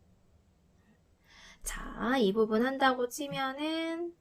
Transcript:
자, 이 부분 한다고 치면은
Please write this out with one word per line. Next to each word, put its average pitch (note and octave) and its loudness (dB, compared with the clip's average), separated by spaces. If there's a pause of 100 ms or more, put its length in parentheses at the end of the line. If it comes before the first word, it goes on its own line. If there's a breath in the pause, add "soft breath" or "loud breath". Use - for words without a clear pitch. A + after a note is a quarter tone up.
(1600 loud breath)
자, - -4
이 G3+ 4
부분 A3 4
한다고 C4 2
치면은 D#4 -4